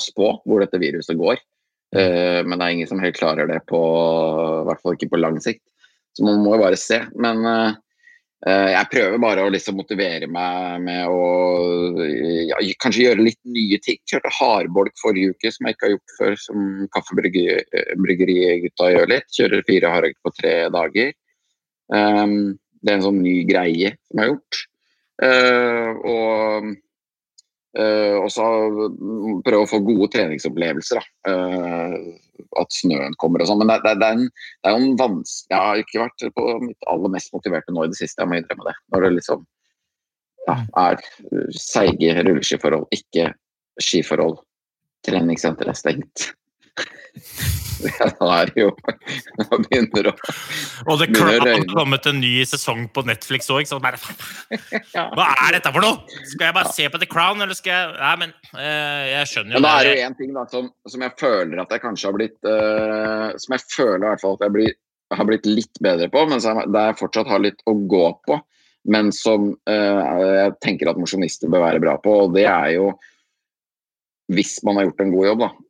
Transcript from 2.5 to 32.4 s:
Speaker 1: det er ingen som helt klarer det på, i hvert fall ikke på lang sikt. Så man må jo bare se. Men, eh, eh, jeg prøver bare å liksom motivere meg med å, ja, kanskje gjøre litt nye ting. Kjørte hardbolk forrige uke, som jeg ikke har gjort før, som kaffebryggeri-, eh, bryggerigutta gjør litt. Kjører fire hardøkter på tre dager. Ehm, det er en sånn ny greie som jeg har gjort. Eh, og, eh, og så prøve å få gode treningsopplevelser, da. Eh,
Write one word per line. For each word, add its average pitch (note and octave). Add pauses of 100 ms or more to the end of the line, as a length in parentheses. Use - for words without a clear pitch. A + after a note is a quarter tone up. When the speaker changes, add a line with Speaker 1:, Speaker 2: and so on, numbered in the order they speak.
Speaker 1:
det F2+
er F2
ingen E2+
som F#2+
helt F2+
klarer D#2
det D#2+ (100)
på, -
i E2
hvert E2
fall F2
ikke -
på E2+
lang D#2+
sikt. A2+ (540)
Så -
man G#2
må G#2
jo A2
bare F#2+
se. - (160)
Men, A2+
eh, A2+ (680)
eh, G2
jeg F#2+
prøver A2+
bare G2+
å G2+
liksom G2
motivere F2+
meg F2+
med F2+
å, F2+ (1300)
ja, D2+ (200)
kanskje A#2+
gjøre A2+
litt A#2
nye A2
ting. -
Kjørte -
hardbolk G2
forrige F#2+
uke, A2
som B2+
jeg A2+
ikke G#2
har G#2
gjort -
før, G#2
som G#2 (280)
kaffebryggeri-, F#2
eh, -
bryggerigutta F2+
gjør E2+
litt. C3+
Kjører -
fire F2
hardøkter D#2+
på E2+
tre E2 (140)
dager. F#2 (760)
Ehm, G#2 (360)
det G#2
er G2+
en F#2+
sånn G2
ny F2+
greie F2+ (140)
som -
jeg G#2+
har C3+
gjort. - (560)
Eh, B2 (180)
og, A2 (1080)
eh, G#2+
og F#2+
så A2 (960)
prøve G#2+
å G2+
få A2
gode G2+
treningsopplevelser, E2
da. -
Eh, F2 (680)